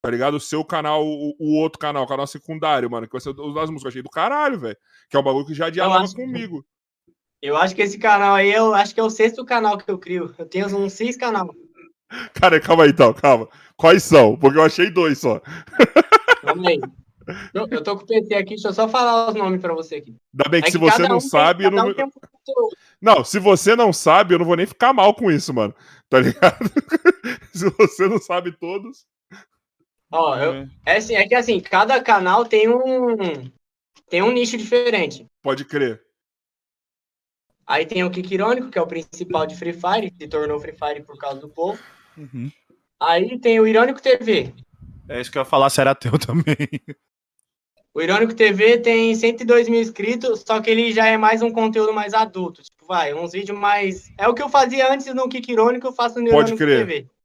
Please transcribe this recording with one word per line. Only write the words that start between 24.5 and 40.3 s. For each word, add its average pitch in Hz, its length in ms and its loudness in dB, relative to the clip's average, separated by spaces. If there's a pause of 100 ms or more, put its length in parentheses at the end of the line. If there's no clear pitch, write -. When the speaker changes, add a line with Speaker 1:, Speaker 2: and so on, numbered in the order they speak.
Speaker 1:
nem 175 100 -2
ficar 247 280 0
mal 208 200 4
com 214 160 -2
isso, 147 240 -2
mano. 107 220 -2 (340)
Tá 131 120 6
ligado? - 500 2 (400)
<laughs> - 420 -10
Se 180 180 -2
você 190 360 2
não 214 120 0
sabe 175 340 -6
todos. 196 520 -14 (1040)
Speaker 2:
Ó, 156 280 0
eu, 156 160 -2
Speaker 3:
É. 135 160 -12 (160)
Speaker 2:
é 170 100 2
assim, 220 200 -4
é 202 120 2
que 240 80 0
assim, 233 240 0
cada 220 420 0
canal 208 440 2
tem 220 240 2
um, 233 840 -2 (580)
tem 175 120 0
um 226 100 2
nicho 240 260 -2
diferente. 220 720 -2 (160)
Speaker 1:
Pode 135 220 -4
crer. 131 360 -4 (1600)
Speaker 2:
Aí 156 200 -2
tem 180 200 -4
o 180 40 -4
Kik 180 240 -8
Irônico, 240 360 -2
que - 100 -6
é - 20 0
o 170 60 -2
principal 170 580 -6
de - 120 -14
Free 170 160 -10
Fire, 185 380 -4
que - 120 -20
se 147 60 -18
tornou 151 320 -6